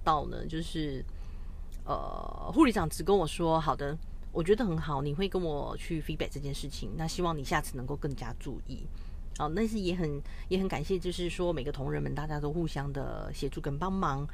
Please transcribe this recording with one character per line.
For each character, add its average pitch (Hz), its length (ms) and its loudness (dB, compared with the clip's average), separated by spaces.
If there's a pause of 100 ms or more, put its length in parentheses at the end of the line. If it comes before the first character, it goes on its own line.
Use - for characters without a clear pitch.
到 156 220 4
呢， 117 200 -4
就 160 140 -2
是， 147 420 -2 (840)
呃， - 680 -4
护 285 140 10
理 247 40 8
长 180 180 2
只 - 140 -4
跟 196 140 6
我 170 100 6
说 160 320 4
：“好 151 160 2
的， 143 220 -2 (340)
我 170 120 0
觉 185 120 8
得 226 80 2
很 175 140 2
好， 147 240 0
你 147 140 0
会 190 120 2
跟 185 140 0
我 143 380 -2
去 160 240 -2
feedback 151 280 -2
这 - 80 -6
件 139 160 -4
事 147 140 -4
情， 120 300 -6
那 160 100 0
希 180 140 -2
望 170 140 2
你 143 60 -4
下 151 200 2
次 - 160 -6
能 127 80 -4
够 147 100 -2
更 139 180 -2
加 113 240 -4
注 - 280 -6
意。” - 200 -6 (520)
好， 151 100 0
但 196 180 2
是 220 120 0
也 180 180 0
很， 147 240 0 (280)
也 185 100 2
很 190 100 2
感 147 160 0
谢， 190 140 2
就 180 120 -2
是 175 200 -2
说 175 200 2
每 147 140 0
个 143 80 -2
同 139 180 -2
仁 147 120 0
们 135 120 -2
大 147 120 -2
家 151 120 -2
都 147 140 0
互 170 140 2
相 143 260 -2
的 117 400 -2
协 - 160 0
助 160 140 -4
跟 143 160 -2
帮 180 120 0
忙， 147 440 0